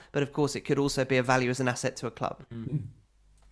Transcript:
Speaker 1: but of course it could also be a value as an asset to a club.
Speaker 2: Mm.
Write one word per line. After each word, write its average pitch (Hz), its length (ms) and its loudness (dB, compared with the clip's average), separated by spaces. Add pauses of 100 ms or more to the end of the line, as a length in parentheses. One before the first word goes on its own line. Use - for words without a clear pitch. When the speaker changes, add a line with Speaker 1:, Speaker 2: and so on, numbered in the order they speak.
(120)
Speaker 1:
but 143 100 0
of 135 100 -2
course 143 220 0
it 98 60 -4
could 139 180 0
also 139 260 2
be 131 120 2
a 127 60 4
value 127 280 4
as 123 80 -2
an 131 80 0
asset 123 300 -2
to - 100 -8
a 113 40 -4
club. - 340 -8 (100)
Speaker 2:
Mm. 117 280 -4 (680)